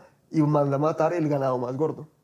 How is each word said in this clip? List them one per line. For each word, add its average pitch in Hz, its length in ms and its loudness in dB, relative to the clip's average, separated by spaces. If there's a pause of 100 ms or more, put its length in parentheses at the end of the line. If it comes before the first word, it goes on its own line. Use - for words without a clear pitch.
(300)
y 160 120 0
manda 143 340 2
a - 20 -2
matar 156 360 0
el 160 140 0
ganado 135 300 0
más 120 180 -6
gordo. 151 300 -4 (180)